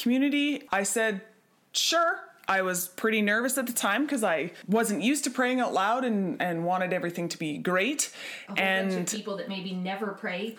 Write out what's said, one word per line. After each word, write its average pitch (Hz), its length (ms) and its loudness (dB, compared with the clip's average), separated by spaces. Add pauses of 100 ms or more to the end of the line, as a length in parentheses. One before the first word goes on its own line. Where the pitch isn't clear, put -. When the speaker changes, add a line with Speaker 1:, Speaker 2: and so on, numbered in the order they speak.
Speaker 1:
community. 285 680 2
I 196 120 2
said, 208 400 0 (500)
"Sure." 339 480 2 (260)
I 190 140 4
was 185 280 0
pretty 220 340 2
nervous 233 340 2
at 262 100 0
the 240 60 -6
time 233 340 2
'cause 269 160 0
I 170 280 0 (180)
wasn't 214 340 2
used 277 220 2
to 269 60 -2
praying 254 300 0
out 233 120 0
loud 220 320 2
and, 202 380 0
and 170 240 0
wanted 180 260 0
everything 175 380 -2
to - 80 -8
be 151 180 -4
great. 185 540 0
Speaker 2:
A - 380 -14
whole 196 80 -6
bunch 190 360 2
of 185 60 0
Speaker 1:
And 175 100 -2
Speaker 2:
people 208 300 -6
that - 100 -8
maybe 190 240 -6
never 196 360 -4
pray 202 500 -6